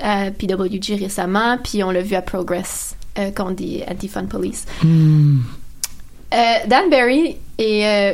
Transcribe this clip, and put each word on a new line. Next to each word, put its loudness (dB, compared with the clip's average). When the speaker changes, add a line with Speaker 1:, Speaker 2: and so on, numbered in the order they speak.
Speaker 1:
à 0
P -4
W -2
G -4
récemment, 0
puis -2
on 0
l'a 2
vu -2
à 0
Progress, -6
euh, -2
contre -4
des -6
Anti-Fun -8
Police. -6
Speaker 2:
Hmm. 6
Speaker 1:
Euh, 4
Dan 4
Barry, 4
et, 2
euh, 4